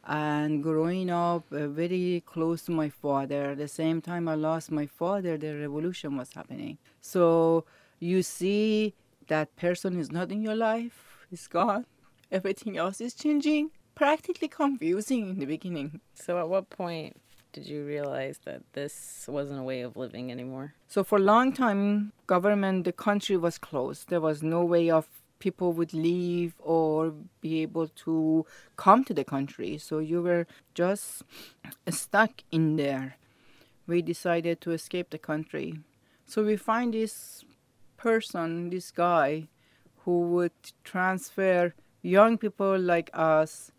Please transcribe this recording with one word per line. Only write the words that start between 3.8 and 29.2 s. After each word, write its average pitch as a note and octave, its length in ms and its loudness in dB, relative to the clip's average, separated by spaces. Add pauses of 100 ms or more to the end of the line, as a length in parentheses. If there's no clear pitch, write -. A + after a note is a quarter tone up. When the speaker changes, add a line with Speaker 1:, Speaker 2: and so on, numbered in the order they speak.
Speaker 1:
time E3+ 280 -4
I D#3 60 0
lost D#3 360 -2
my D3+ 140 -2
father, F3 520 -4
the D3+ 200 -8
revolution D3 580 -6
was B2+ 160 -8
happening. - 460 -12 (240)
So E3 640 4 (340)
you F3 240 0
see G#3+ 720 0 (340)
that D#3 300 0
person F3+ 420 -2
is C#3+ 100 -6
not F3 220 -4
in G#3 100 -4
your A3 140 -2
life, A3+ 760 -4
is - 200 -14
gone. G3+ 360 2 (460)
Everything F#3+ 460 -2
else F#3 240 -2
is A#3+ 120 -8
changing. D4+ 580 0 (240)
Practically D#4 520 0
confusing G#3+ 840 -2
in F#3+ 80 -6
the C#3+ 60 -4
beginning. D#3 540 -8 (140)
Speaker 2:
So F3 260 -4
at D#3+ 80 -2
what F#3+ 220 -2
point E3+ 480 -8 (340)
did - 160 -16
you D3 180 -8
realize C#3 600 -6
that C#3 160 -12 (100)
this - 560 -12
wasn't C#3+ 320 -6
a C3 40 -8
way C3 180 -6
of A#2+ 160 -10
living B2+ 340 -8
anymore? C3 420 -10 (140)
Speaker 1:
So G3+ 160 0
for G#3 140 2
a G3+ 40 6
long A#3 300 6
time, G#3 640 0 (140)
government, F#3+ 580 2
the F3+ 80 0
country G3+ 420 0
was E3+ 220 0
closed. C3+ 500 -6
There F3 140 0
was D#3 200 0
no E3 220 0
way E3+ 260 4
of D#3+ 180 4 (320)
people F3+ 320 0
would E3 220 -2
leave F3 640 0
or D#3+ 560 2 (280)
be D#3+ 200 -2
able D#3+ 260 -4
to D#3+ 560 0 (320)
come A3 280 8
to A#3+ 100 -4
the C#3+ 100 0